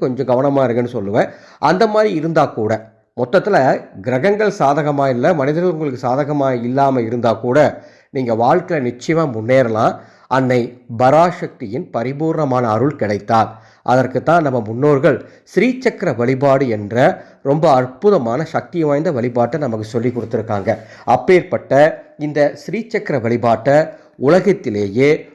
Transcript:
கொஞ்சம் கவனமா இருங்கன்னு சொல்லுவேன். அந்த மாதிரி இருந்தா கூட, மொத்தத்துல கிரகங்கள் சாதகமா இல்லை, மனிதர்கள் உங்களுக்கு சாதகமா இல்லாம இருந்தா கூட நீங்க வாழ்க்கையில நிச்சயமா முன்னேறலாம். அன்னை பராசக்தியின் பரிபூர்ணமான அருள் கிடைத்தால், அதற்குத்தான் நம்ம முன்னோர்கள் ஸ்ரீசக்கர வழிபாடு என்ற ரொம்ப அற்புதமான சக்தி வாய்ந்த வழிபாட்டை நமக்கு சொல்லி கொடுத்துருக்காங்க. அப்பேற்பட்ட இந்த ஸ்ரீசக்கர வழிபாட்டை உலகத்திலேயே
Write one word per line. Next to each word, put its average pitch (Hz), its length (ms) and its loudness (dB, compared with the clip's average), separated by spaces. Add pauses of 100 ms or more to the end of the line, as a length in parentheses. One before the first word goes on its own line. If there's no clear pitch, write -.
கொஞ்சம் 127 300 -4
கவனமா 139 340 2
இருங்கன்னு 120 300 -2
சொல்லுவேன். 110 340 -2 (400)
அந்த 185 140 2 (100)
மாதிரி 214 160 2 (100)
இருந்தா 156 260 0 (120)
கூட, 110 160 0 (480)
மொத்தத்துல 180 380 2 (480)
கிரகங்கள் 202 520 0
சாதகமா 143 560 0
இல்லை, 135 160 0 (100)
மனிதர்கள் 160 340 0
உங்களுக்கு 135 320 -6
சாதகமா 139 420 -2 (200)
இல்லாம 131 400 2
இருந்தா 117 240 0 (120)
கூட 139 240 4 (480)
நீங்க 120 160 -2 (100)
வாழ்க்கையில 160 460 0
நிச்சயமா 160 360 -2 (120)
முன்னேறலாம். 120 580 2 (420)
அன்னை 127 240 2 (380)
பராசக்தியின் 147 960 0
பரிபூர்ணமான 139 680 -2 (120)
அருள் 135 260 0
கிடைத்தால், 107 500 0 (400)
அதற்குத்தான் 156 540 2
நம்ம 127 140 -2 (100)
முன்னோர்கள் 131 480 2 (340)
ஸ்ரீசக்கர 226 580 0 (100)
வழிபாடு 135 460 2 (100)
என்ற 104 200 -6 (540)
ரொம்ப 156 160 2 (140)
அற்புதமான 127 600 0 (140)
சக்தி - 340 -4
வாய்ந்த 147 300 0
வழிபாட்டை 120 460 -2
நமக்கு 110 280 -4
சொல்லி 120 240 -2
கொடுத்துருக்காங்க. 110 560 -4 (440)
அப்பேற்பட்ட 135 640 2 (460)
இந்த 151 140 -4 (240)
ஸ்ரீசக்கர 208 600 -6
வழிபாட்டை 117 520 2 (500)
உலகத்திலேயே 131 800 2 (260)